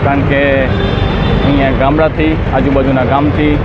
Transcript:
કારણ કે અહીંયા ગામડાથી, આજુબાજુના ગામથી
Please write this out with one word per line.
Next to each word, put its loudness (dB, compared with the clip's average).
કારણ 0
કે 0
અહીંયા 0
ગામડાથી, 0
આજુબાજુના 0
ગામથી 0